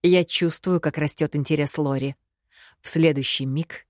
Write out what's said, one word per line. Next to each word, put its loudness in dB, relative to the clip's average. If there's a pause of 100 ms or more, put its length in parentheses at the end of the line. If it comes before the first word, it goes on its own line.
Я 6
чувствую, -2
как -2
растёт -2
интерес 0
Лори. -2 (680)
В -8
следующий 2
миг -6